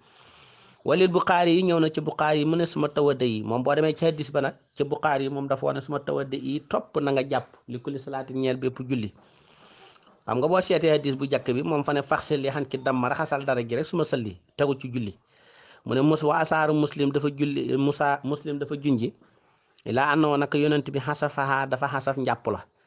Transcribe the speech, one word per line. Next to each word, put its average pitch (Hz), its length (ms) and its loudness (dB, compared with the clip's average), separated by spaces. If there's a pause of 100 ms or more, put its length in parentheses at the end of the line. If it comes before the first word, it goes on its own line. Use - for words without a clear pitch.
(840)
Walil 180 220 4
Buxaari 175 480 4
yi 185 80 4
ñëw 170 160 4
na 160 100 4
ci 156 120 -2
Buxaari 151 380 0
yi 147 60 2
mu 156 120 2
ne, 170 80 2
"Suma 147 240 -2
tawadda 143 360 2
yi." 110 180 0
Moom 117 200 -2
boo 139 120 2
demee 156 200 2
ci - 100 -4
hadis 151 260 0
ba 147 100 0
nag, 135 140 -2 (200)
ci 156 80 -2
Buxaari 143 400 0
yi 135 60 -2
moom 139 180 -4
dafa 139 180 -2
wax 139 100 0
ne, 139 60 -6
"Suma 143 180 -6
tawadda 139 360 -4
yi, 139 320 -6
topp - 320 -4
na 143 120 0
nga 135 120 2
jàpp, 135 240 -2 (220)
li 120 100 -8
kulli 139 200 -8
salaati 131 340 -10
ñeel 131 240 0
bépp 131 220 -4 (100)
julli." 113 240 -2 (1120)
Xam 110 140 -2
nga 139 80 2
boo 180 120 4
seetee 165 320 2
hadis 143 240 2
bu 139 100 -4
njëkk 131 300 -2
bi, 139 80 -2
moom 156 220 0
fa 147 80 0
ne, 143 80 0
"Faxsil 147 400 -2
li 135 80 -2
xan 135 160 -4
ki 135 180 -6
dam, 131 220 2
raxasal 139 400 -2
dara 123 180 0
gi 117 120 -4
rek, 147 100 -2
suma 165 180 -2
salli," 113 320 -2 (220)
tegu 139 180 2
ci 131 160 -10
julli. 113 220 -4 (720)
Mu 113 100 -2
ne 131 60 4
mus 151 220 4
wa 151 200 2
asaaru 156 300 2
Muslim 147 380 2
dafa 147 200 0
julli, 139 460 -2
Musa 143 460 2
Muslim 147 360 -4
dafa 147 160 -6
junji, 139 380 0 (720)
ilaa 131 260 2
annoo 147 260 4
naka 143 200 0
yonent 147 340 2
bi 139 80 -4
xasafaha 139 680 -2
dafa 135 200 -2
xasaf 135 300 -2
njàpp 127 340 -2
la. 95 80 -4 (280)